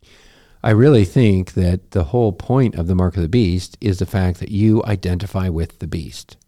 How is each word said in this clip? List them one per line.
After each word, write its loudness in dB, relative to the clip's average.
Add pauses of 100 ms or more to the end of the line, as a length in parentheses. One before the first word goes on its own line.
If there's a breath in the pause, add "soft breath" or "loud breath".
(640 soft breath)
I 0
really 6
think 2
that -2
the 0
whole 0
point 0
of -4
the 0
mark 0
of -2
the -2
beast -2
is -2
the -2
fact -2
that -12
you 2
identify -4
with -4
the -10
beast. -12 (120)